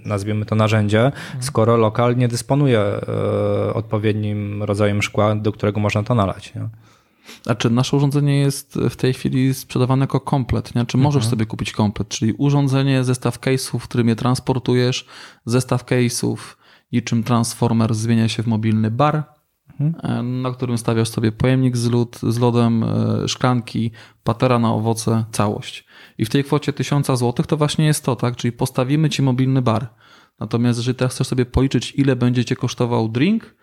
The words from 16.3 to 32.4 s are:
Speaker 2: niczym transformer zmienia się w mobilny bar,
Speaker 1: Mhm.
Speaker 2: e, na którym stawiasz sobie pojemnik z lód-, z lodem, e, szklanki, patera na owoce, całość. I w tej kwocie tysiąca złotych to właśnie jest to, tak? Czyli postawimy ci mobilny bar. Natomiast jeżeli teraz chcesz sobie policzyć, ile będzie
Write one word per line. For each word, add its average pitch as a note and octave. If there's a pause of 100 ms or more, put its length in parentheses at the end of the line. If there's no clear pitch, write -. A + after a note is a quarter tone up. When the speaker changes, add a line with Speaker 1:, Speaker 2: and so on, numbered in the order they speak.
Speaker 2:
niczym A#2
transformer A2+
zmienia A2+
się A2
w A2
mobilny A2
bar, D3 (560)
Speaker 1:
Mhm. D#3
Speaker 2:
e, A#2
na B2+
którym A#2+
stawiasz A2+
sobie A2+
pojemnik B2+
z A#2+
lód-, A#2+
z A2+
lodem, A#2
e, A2
szklanki, A#2 (340)
patera A#2+
na A2+
owoce, A2+
całość. - (340)
I -
w -
tej C#3
kwocie C#3+
tysiąca C#3+
złotych A#2+
to D#3
właśnie D3+
jest D3+
to, B2+
tak? A#2+
Czyli A#2+
postawimy C#3
ci C#3+
mobilny C3
bar. A2+ (520)
Natomiast A#2
jeżeli B2
teraz B2+
chcesz C3
sobie B2+
policzyć, C3
ile C3+
będzie B2